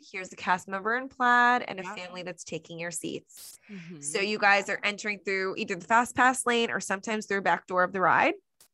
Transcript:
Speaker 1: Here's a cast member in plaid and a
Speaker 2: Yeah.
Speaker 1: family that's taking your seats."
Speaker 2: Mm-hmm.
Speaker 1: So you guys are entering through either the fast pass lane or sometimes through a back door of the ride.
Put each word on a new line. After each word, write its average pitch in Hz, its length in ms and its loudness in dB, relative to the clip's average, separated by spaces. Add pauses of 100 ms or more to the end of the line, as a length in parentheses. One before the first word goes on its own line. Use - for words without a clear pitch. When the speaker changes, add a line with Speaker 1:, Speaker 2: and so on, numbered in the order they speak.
(120)
Speaker 1:
Here's 185 200 -10
a - 40 -18
cast 185 320 -2
member 196 280 -2
in 269 120 -6
plaid 240 540 4
and 190 180 -8
a - 20 -10
Speaker 2:
Yeah. 190 120 -10
Speaker 1:
family 180 280 -12
that's 175 220 -10
taking 165 340 -10
your 170 120 -8
seats." - 680 -10 (120)
Speaker 2:
Mm-hmm. 170 300 -16
Speaker 1:
So 170 200 -4
you 208 180 -2
guys 202 300 4
are 196 160 -4
entering 208 400 -4
through 190 340 -2
either 196 160 -4
the 175 120 -10
fast 233 280 2
pass 247 320 4
lane 233 240 2
or 202 100 -2
sometimes 208 460 -4
through 196 120 0
a 190 40 -2
back 170 240 0
door 180 160 2
of 185 100 0
the 190 80 -2
ride. 180 340 6 (400)